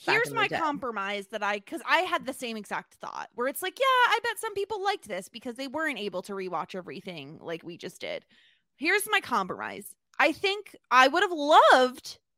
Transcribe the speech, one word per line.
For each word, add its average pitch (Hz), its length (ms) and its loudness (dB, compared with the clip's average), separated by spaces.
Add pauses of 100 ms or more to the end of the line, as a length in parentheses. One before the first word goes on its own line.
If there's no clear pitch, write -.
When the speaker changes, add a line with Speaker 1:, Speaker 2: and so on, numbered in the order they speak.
Speaker 1:
back - 100 2
Speaker 2:
Here's 453 140 2
Speaker 1:
in 440 40 -10
the 466 80 0
Speaker 2:
my 440 60 2
Speaker 1:
day. - 100 -2
Speaker 2:
compromise 214 680 -4
that 208 160 -6
I, 208 160 -2
'cause 262 280 -10
I 294 120 4
had 339 260 -2
the 254 80 -6
same 226 240 -8
exact 196 380 -10
thought - 400 -12
where 240 120 -2
it's 285 140 -6
like, 370 180 -6
"Yeah, 523 60 2
I 494 380 4
bet 453 160 -4
some 403 160 -6
people 403 280 -6
liked 403 240 -2
this 196 220 -8
because 233 260 -12
they 269 120 -8
weren't 294 320 -4
able 185 240 -6
to 202 100 -10
rewatch 185 420 -6
everything 165 640 -12
like 165 240 -10
we 170 140 -14
just - 240 -14
did." 85 240 -8 (500)
Here's 381 340 -2
my 403 120 2
compromise. 170 760 -6 (240)
I 285 120 6
think 403 440 -4 (160)
I 254 160 8
would 320 160 4
have 370 80 0
loved 294 840 6 (200)